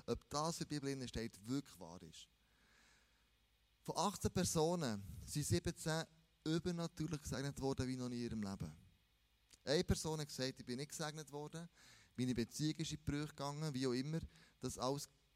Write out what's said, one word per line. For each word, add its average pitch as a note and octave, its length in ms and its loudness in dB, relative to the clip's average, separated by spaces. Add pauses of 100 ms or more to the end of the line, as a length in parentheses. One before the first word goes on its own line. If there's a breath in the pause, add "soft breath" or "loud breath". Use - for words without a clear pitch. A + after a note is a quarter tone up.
ob A#2 220 -2
das, C#3+ 120 0
was D#3+ 200 0
in E3 80 -4
der D3 60 -2
Bibel C#3 220 0
drin B2+ 100 -4
steht, A2 400 -6
wirklich C3+ 320 -2
wahr F2 240 -12
ist. D#2+ 240 -16 (1600 soft breath)
Von - 140 -4
achtzehn F#3+ 360 2
Personen E3 680 4 (240)
sind D3 220 0
siebzehn E3 560 2 (400)
übernatürlich E3 800 0
gesegnet C3+ 380 -2
worden, C3+ 260 2
wie C3 100 0
noch B2 120 -2
nie B2 80 -2
in A#2+ 80 0
ihrem A2 180 0
Leben. G2 300 -2 (920)
Eine E3 220 4
Person D#3+ 340 0
hat D3+ 80 -2
gesagt, C3 320 -4
ich - 80 -12
bin B2 120 -2
nicht C#3+ 100 -6
gesegnet D3+ 420 -6
worden, D3+ 380 -8 (480 loud breath)
meine B2+ 180 2
Beziehung C#3+ 400 2
ist D#3+ 160 -4
in D3+ 60 -4
die - 80 -10
Brüche D3 240 0
gegangen, C#3+ 440 -4
wie C3 140 2
auch B2+ 60 4
immer C#3 260 0 (400 loud breath)
das B2 180 -4
alles, C3+ 320 0 (280)